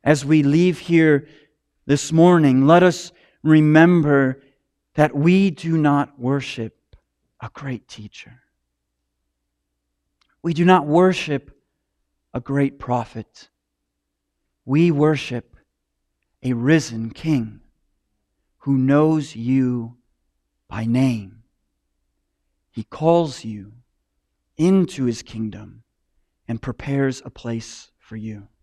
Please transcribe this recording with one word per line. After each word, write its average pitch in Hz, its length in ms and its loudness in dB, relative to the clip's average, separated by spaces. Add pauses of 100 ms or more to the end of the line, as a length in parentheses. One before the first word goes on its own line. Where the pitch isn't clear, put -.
As 143 220 0
we 151 180 2
leave 160 380 2
here 160 480 2 (580)
this 143 240 -2
morning, 160 560 4
let 170 160 6
us - 300 0 (320)
remember 156 960 4 (520)
that 147 200 0
we 180 380 2
do 160 260 -4
not 143 400 -2
worship 127 560 -6 (640)
a 113 120 -14
great 135 360 -12
teacher. - 520 -20 (2000)
We 165 120 -4
do 170 100 0
not 175 220 4
worship 156 640 0 (840)
a 123 60 -6
great 139 380 -2
prophet. - 720 -8 (1160)
We 156 260 2
worship 143 680 -2 (840)
a 127 100 -4
risen 117 580 -2
King 120 500 -4 (960)
who 139 180 -2
knows 147 580 0
you 123 640 -4 (720)
by 107 160 -8
name. 113 580 -2 (1300)
He 110 140 -12
calls 160 600 -2
you 107 280 -14 (840)
into 175 480 2
his 117 180 -4
kingdom 107 600 -14 (640)
and 117 140 -8
prepares 135 640 -6
a 123 60 -18
place - 680 -12
for - 180 -20
you. 107 320 -14 (140)